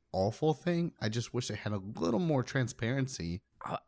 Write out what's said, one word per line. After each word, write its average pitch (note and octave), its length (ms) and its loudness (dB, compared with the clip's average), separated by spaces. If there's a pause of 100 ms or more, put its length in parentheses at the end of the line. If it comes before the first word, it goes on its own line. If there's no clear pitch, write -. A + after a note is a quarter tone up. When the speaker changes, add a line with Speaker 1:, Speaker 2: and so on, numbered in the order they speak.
(120)
Speaker 1:
awful A2 420 2
thing. E3+ 460 0
I B2+ 80 0
just A#2 260 -2
wish B2 160 -2
it G#2 60 -4
had G#2 160 -4
a G2+ 100 -2 (160)
little A3 220 2
more D#3 220 4
transparency. A#2+ 960 -2 (240)
Speaker 2:
Uh, - 120 -4 (100)